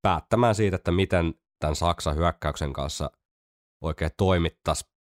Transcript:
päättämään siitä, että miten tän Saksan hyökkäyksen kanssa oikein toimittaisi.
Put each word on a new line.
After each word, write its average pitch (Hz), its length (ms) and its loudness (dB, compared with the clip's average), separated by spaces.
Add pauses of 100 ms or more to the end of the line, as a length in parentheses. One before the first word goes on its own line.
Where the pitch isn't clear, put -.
päättämään 110 540 2
siitä, 98 200 0
että 87 160 -2
miten 87 420 2 (260)
tän 76 160 0
Saksan 82 400 -2
hyökkäyksen 76 580 -2
kanssa 71 380 -6 (720)
oikein 80 340 -4
toimittaisi. 85 760 0 (100)